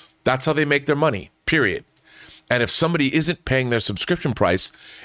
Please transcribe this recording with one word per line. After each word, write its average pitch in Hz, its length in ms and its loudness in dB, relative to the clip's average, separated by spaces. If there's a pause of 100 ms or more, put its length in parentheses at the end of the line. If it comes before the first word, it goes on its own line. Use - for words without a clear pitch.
(240)
That's 131 240 0
how 160 60 2
they 147 120 0
make 143 220 -2
their 147 80 2
money, 135 340 -2 (160)
period. 113 380 0 (640)
And 123 140 2
if 113 80 -2
somebody 160 420 2
isn't 160 320 -2
paying 127 240 0
their 120 100 2
subscription 123 540 -2
price 95 380 0 (320)